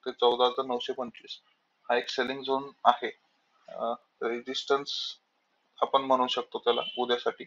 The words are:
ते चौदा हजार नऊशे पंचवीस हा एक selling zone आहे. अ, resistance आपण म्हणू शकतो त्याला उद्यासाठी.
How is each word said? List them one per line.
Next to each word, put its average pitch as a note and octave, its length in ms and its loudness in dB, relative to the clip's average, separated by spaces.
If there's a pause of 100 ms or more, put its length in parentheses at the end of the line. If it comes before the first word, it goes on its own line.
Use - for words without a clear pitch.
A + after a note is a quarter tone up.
ते B2+ 60 -4
चौदा B2 340 4
हजार B2 200 0
नऊशे B2 280 -4
पंचवीस - 480 -12 (480)
हा B2 80 4
एक B2 120 -2
selling C3 340 -2
zone C3+ 280 -2 (120)
आहे. A#2 280 4 (560)
अ, A#2 260 -6 (280)
resistance B2 1000 -2 (640)
आपण C3+ 200 2
म्हणू C3 260 2
शकतो A#2+ 320 -4
त्याला A#2+ 220 2 (160)
उद्यासाठी. A#2+ 500 -2